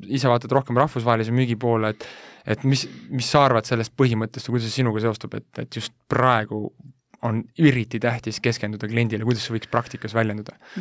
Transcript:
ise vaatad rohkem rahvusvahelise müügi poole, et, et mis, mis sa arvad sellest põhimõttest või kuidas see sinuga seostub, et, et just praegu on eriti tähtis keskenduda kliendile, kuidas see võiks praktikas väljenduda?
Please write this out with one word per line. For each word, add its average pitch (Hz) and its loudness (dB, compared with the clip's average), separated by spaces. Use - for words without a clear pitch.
ise 127 0
vaatad 120 0
rohkem 131 0
rahvusvahelise 117 0
müügi 120 2
poole, 113 2
et, - -16
et - -2
mis, 135 2
mis 127 -2
sa 143 6
arvad 117 2
sellest 113 -2
põhimõttest 117 0
või 120 0
kuidas 113 -2
see 127 0
sinuga 110 0
seostub, 110 -4
et, 107 -10
et - -10
just - -8
praegu 110 2
on 113 0
eriti 123 2
tähtis 117 -2
keskenduda 107 -2
kliendile, 110 0
kuidas 117 0
see 113 -4
võiks - -8
praktikas 107 -4
väljenduda? 107 -2